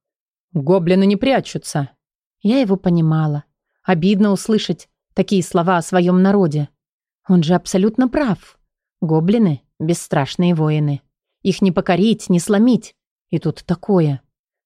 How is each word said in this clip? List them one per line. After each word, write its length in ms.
"Гоблины 500
не 120
прячутся". 760
Я 200
его 160
понимала. 680
Обидно 480
услышать 580
такие 280
слова 340
о 60
своём 400
народе. 480
Он 140
же 120
абсолютно 540
прав. 500
Гоблины — 600
бесстрашные 760
воины. 480
Их 180
не 120
покорить, 580
не 100
сломить. 540
И 100
тут 260
такое. 580